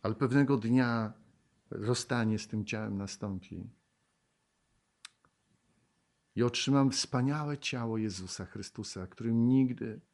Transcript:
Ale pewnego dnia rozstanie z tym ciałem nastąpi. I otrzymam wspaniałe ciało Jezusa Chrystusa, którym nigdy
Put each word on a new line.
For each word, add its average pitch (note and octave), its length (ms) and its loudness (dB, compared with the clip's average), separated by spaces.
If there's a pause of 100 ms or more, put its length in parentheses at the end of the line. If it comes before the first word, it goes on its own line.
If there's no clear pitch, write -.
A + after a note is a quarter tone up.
Ale G#2 140 0
pewnego C3+ 420 4
dnia A#2 560 2 (560)
rozstanie A2 720 0
z - 80 -10
tym G#2+ 180 -4
ciałem G#2+ 320 -4
nastąpi. G2 720 -8 (2750)
I G#2+ 80 2
otrzymam C3+ 480 4
wspaniałe C#3+ 680 -2
ciało A#2 400 -4
Jezusa F#2+ 480 -6
Chrystusa, G2 600 -10
którym A#2 400 2
nigdy B2 520 2 (140)